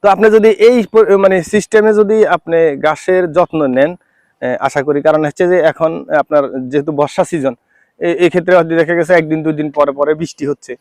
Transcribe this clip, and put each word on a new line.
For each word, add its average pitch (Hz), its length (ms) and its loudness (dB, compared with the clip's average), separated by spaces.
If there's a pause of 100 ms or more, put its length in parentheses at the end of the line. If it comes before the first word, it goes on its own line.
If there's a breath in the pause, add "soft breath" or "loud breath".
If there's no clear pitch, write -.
তো - 40 4
আপনি 196 180 2 (100)
যদি 220 140 6 (180)
এই 247 80 4 (160)
প-, 220 160 4 (100)
মানে 190 180 2 (160)
সিস্টেমে 214 480 0
যদি 214 160 2 (200)
আপনি 165 220 -2 (280)
ঘাসের 185 360 0 (140)
যত্ন 170 240 0 (160)
নেন, 151 140 2
আহ, - 640 -12 (100)
আশা 139 200 -2
করি, 147 200 -2
কারণ 156 180 2
হচ্ছে 147 240 -2
যে 180 100 2 (120)
এখন 160 200 -2 (320)
আপনার 147 200 0 (260)
যেহেতু 147 320 -4
বর্ষা 147 240 -2
সিজন, 135 300 -4 (460)
এ-, 170 160 -2 (100)
এক্ষেত্রে 175 300 0
হয়তো 165 240 0
দেখা 165 180 0
গেছে 170 160 0
একদিন 160 280 0
দুই 156 180 -4
দিন 151 160 -4
পরে 143 160 0
পরে 143 220 -2
বৃষ্টি 156 360 -10
হচ্ছে 131 300 -10